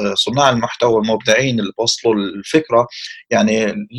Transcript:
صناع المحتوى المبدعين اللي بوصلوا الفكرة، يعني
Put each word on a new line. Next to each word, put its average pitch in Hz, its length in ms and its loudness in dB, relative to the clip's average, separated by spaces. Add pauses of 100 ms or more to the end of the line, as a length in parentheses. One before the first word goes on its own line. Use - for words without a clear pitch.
(140)
صناع 135 360 2
المحتوى 117 520 0
المبدعين 113 580 0
اللي 95 180 -4
بوصلوا 113 380 0
الفكرة، 117 720 0 (420)
يعني 110 440 2 (260)